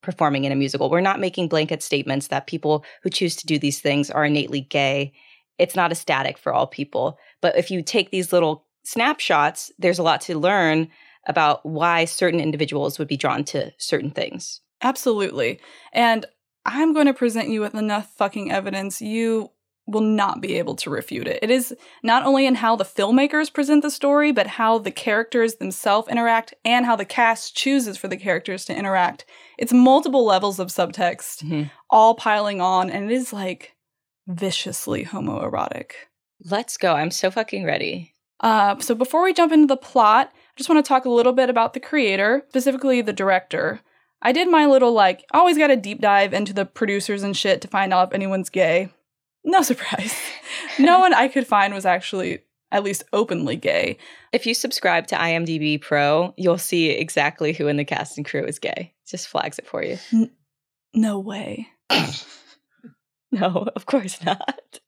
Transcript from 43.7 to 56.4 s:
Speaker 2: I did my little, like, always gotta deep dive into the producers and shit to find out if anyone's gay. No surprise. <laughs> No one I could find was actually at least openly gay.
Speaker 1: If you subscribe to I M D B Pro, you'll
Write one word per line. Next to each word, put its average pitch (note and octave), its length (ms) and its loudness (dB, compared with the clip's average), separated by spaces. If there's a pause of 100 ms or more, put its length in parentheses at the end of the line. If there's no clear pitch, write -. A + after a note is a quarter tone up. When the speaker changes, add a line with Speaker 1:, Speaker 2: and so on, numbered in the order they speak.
Speaker 2:
I A#3+ 100 2
did E4+ 180 2
my D#4 160 8
little, C4 280 6
like, F#3+ 400 4
always E4+ 240 6
gotta C#4+ 180 6
deep G3+ 240 -6
dive G3+ 340 4
into G3+ 200 -2
the G3 120 0
producers G3+ 560 -4
and G3 140 -4
shit F#3+ 280 0
to G3 40 -14
find G3 260 0
out F#3 140 4
if - 60 -10
anyone's F#3+ 360 -2
gay. F3+ 380 2 (580)
No F4+ 160 4
surprise. - 580 -4
<laughs> - 600 -12
No E4+ 200 8
one F#4 140 6
I A#3+ 140 4
could C4 180 -2
find G3+ 280 2
was G3 120 -6
actually F#3 540 -2 (320)
at G3+ 120 0
least G3 200 -6 (100)
openly E3+ 440 -2
gay. E2+ 400 -2 (340)
Speaker 1:
If B3+ 160 -2
you A3+ 80 -2
subscribe F3 520 -2
to - 140 -4
I E3 120 0
M E3 120 -2
D D#3+ 140 -4
B D3+ 180 -2
Pro, D3 600 0
you'll F3 200 0